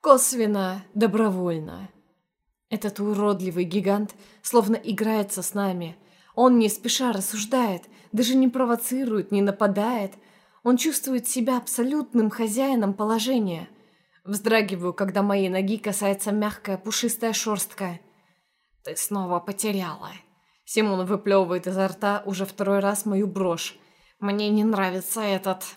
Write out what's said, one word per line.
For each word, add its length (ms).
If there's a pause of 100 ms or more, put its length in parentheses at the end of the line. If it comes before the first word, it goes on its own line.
Косвенно, 800 (100)
добровольно. 920 (800)
Этот 280
уродливый 640
гигант 540 (260)
словно 320
играется 680
с 120
нами. 420 (380)
Он 240
не 100
спеша 440
рассуждает, 720 (260)
даже 240
не 140
провоцирует, 840
не 120
нападает. 720 (500)
Он 120
чувствует 520
себя 280
абсолютным 760
хозяином 640
положения. 760 (560)
Вздрагиваю, 680
когда 300
моей 260
ноги 300
касается 540
мягкая 460
пушистая 540
шёрстка. 680 (840)
«Ты 140
снова 420
потеряла». 720 (540)
Симон 420
выплёвывает 640
изо 180
рта 400
уже 180
второй 360
раз 260
мою 220
брошь. 500 (400)
«Мне 320
не 140
нравится 560
этот. 440 (120)